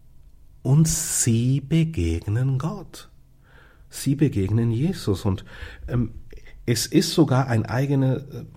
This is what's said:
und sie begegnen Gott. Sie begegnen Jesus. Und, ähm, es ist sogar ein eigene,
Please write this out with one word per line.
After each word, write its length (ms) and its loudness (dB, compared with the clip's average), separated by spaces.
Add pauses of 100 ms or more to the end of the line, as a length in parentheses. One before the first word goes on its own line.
(640)
und 240 6
sie 720 0
begegnen 960 0
Gott. 520 -8 (800)
Sie 260 -2
begegnen 560 2
Jesus. 520 -2
Und, 220 -2 (420)
ähm, 260 -2 (520)
es 200 0
ist 280 2
sogar 340 4
ein 180 2
eigene, 800 -2 (120)